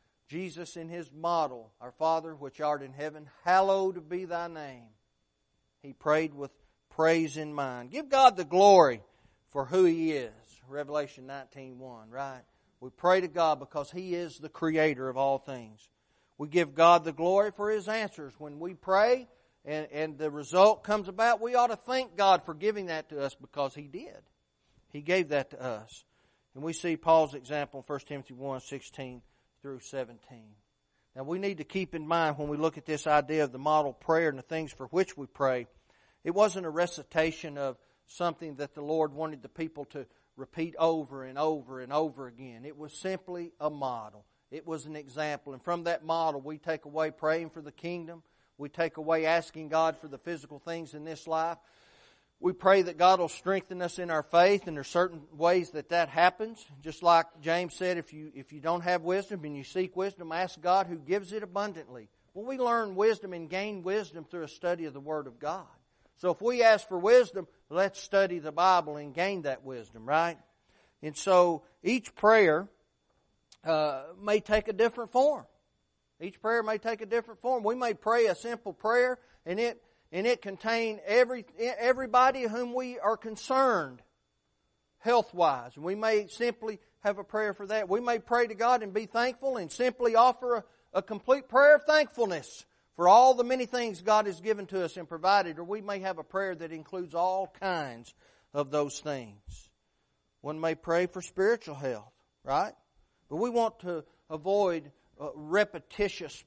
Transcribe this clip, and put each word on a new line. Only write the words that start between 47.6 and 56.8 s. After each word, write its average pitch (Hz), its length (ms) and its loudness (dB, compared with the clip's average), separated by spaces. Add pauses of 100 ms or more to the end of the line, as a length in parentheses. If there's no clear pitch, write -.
the 147 80 -16
kingdom. 170 540 -12 (340)
We 143 100 -12
take 165 280 -4
away 160 300 0
asking 160 420 -2
God 160 300 2
for 156 100 -18
the 135 100 -16
physical 156 400 -12
things 165 360 -12
in 151 100 -14
this 156 240 -14
life. 160 300 -2 (800)
We 180 120 0
pray 190 300 6
that 175 160 -4
God 180 220 8
will 170 80 0
strengthen 185 540 -4
us 175 160 -6
in 175 120 -8
our 156 120 0
faith, 185 440 4
and 165 100 -8
there's 139 120 -10
certain 170 320 0 (160)
ways 170 340 2
that 151 200 -10
that 170 180 2
happens. 180 560 0 (180)